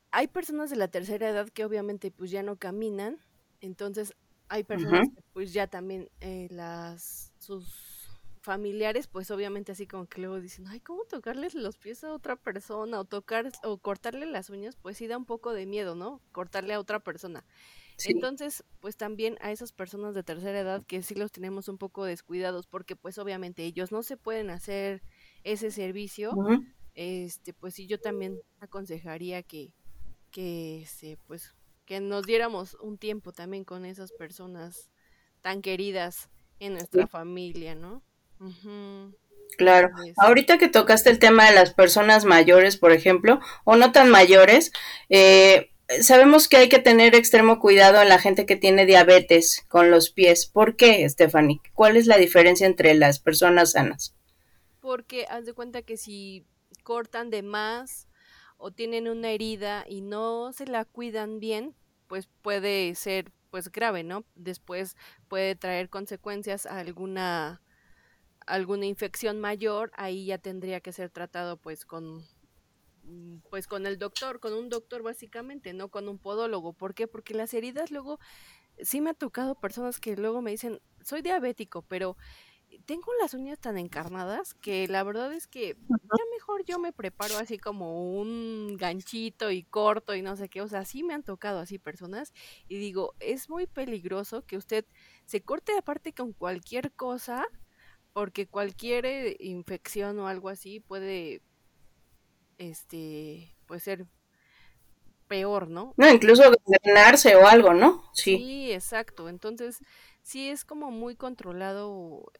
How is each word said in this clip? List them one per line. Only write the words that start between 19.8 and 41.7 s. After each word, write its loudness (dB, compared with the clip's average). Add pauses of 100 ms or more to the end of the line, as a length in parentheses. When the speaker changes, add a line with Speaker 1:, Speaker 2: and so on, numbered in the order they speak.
Speaker 1:
de -12
tercera -12
edad -12
que -14
sí -16
los -14
tenemos -16
un -18
poco -16
descuidados, -12
porque, -18
pues, -20
obviamente, -14
ellos -14
no -12
se -16
pueden -12
hacer -14 (420)
ese -12
servicio, -12
Speaker 2:
Ujú. -2 (300)
Speaker 1:
este, -16
pues -20
sí, -20
yo -12
también -14 (180)
aconsejaría -18
que, -20 (560)
que, -16
este, -20
pues, -20 (320)
que -14
nos -12
diéramos -6
un -18
tiempo -14
también -18
con -20
esas -20
personas -20 (520)
tan -12
queridas -10 (300)
en -14
nuestra -4
Speaker 2:
Sí. -12
Speaker 1:
familia, -16
¿no? -18 (360)
Ujú. -20 (440)
Speaker 2:
Claro. 6
Speaker 1:
Así -18
es. -20
Speaker 2:
Ahorita 6
que 4
tocaste 4
el 4
tema 8
de 8
las 8